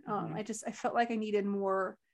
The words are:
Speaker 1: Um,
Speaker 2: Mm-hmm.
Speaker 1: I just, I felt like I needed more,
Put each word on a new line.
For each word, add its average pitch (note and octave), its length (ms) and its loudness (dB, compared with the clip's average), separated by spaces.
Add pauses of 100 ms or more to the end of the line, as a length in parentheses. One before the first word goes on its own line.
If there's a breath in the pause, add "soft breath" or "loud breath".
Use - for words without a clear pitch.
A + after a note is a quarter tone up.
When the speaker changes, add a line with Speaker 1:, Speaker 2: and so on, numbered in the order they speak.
Speaker 1:
Um, G3 200 -2
Speaker 2:
Mm-hmm. D#3 80 -4
Speaker 1:
I G#3+ 80 -4
just, G#3+ 240 -6
I A#3 40 -2
felt - 220 -2
like A#3 180 2
I A3+ 40 0
needed G#3 300 2
more, G3 520 0 (160)